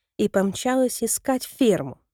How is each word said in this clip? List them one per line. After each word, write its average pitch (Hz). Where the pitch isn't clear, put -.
и 208
помчалась 240
искать 254
ферму, 151